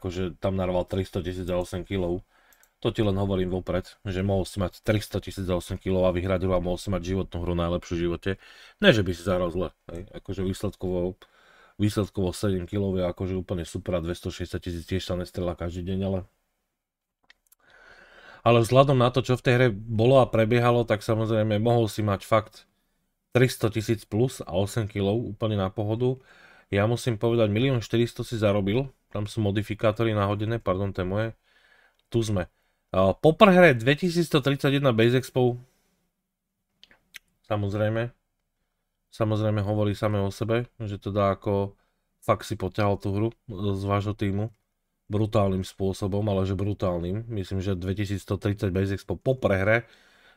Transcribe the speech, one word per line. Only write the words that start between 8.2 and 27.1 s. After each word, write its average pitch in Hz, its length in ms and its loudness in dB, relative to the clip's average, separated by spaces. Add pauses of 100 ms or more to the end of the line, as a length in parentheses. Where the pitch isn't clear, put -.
Ne, 185 160 6
že 104 80 2
by 90 80 -2
si 87 160 -6
zahral 90 240 0
zle, 85 240 -4 (160)
hej. 87 160 -12
Akože - 320 -10
výsledkovo, 92 800 -4 (560)
výsledkovo 101 560 0
sedem 92 320 -2
kilov 98 320 -2
je 92 80 0
akože 92 320 -4
úplne 87 320 -6
super 90 320 -4
a - 0 -
dvestošesťdesiat 87 640 -6
tisíc 85 240 -8
tiež 92 160 -4
sa 90 160 -4
nestrelá 90 320 -6
každý 87 320 -8
deň, 92 140 -4 (100)
ale, 95 100 -2 (2250)
ale 117 240 6
vzhľadom 135 320 4
na 123 160 4
to, 135 80 0
čo 123 160 0
v - 80 -10
tej 131 160 4
hre 127 80 4
bolo 113 560 4
a - 80 -10
prebiehalo, 120 560 2
tak 104 160 0
samozrejme 110 560 0
mohol 117 320 2
si - 80 -6
mať 104 240 -2
fakt - 400 0 (680)
tristo 123 400 2
tisíc 110 320 -2
plus 120 400 -2
a 82 160 -4
osem 101 320 -2
kilov 101 240 0
úplne 110 400 -4
na 95 160 0
pohodu. 117 480 -2 (480)
Ja 98 240 2
musím 120 240 -2